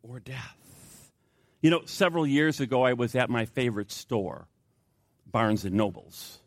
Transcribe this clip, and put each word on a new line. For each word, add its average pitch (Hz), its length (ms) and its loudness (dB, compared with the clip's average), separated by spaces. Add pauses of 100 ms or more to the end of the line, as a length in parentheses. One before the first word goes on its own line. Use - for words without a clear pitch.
or 120 180 -18
death? - 920 -18 (500)
You 160 80 6
know, 170 160 2
several 170 400 0
years 147 340 2
ago, 127 220 2
I 127 120 4
was 120 200 -2
at 127 160 0
my 113 160 0
favorite 110 460 -4
store, - 560 -6 (800)
Barnes 107 360 2
and 95 120 -4
Nobles. - 720 -4